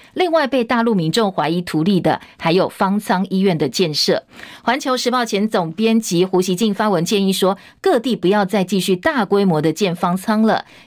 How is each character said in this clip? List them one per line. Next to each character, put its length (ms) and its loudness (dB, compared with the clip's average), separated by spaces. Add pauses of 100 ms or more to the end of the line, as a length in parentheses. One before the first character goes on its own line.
(140)
另 160 0
外 160 2
被 160 0
大 200 0
陆 120 2
民 160 0
众 220 0
怀 160 -2
疑 140 -2
图 200 -2
利 180 2
的 200 0 (180)
还 140 0
有 160 2
方 320 -2
舱 300 -2
医 80 -2
院 180 2
的 120 0
建 240 -2
设。 300 -2 (400)
环 160 0
球 180 -2
时 140 -2
报 140 0
前 240 -2
总 240 -2
编 260 2
辑 260 0
胡 160 0
锡 140 0
进 180 0
发 180 0
文 140 0
建 220 0
议 60 2
说， 260 0 (220)
各 180 2
地 160 -2
不 140 -2
要 160 2
再 180 0
继 160 0
续 160 0
大 300 -2
规 200 2
模 180 2
的 100 2
建 240 -2
方 180 -2
舱 280 -2
了， 240 2 (200)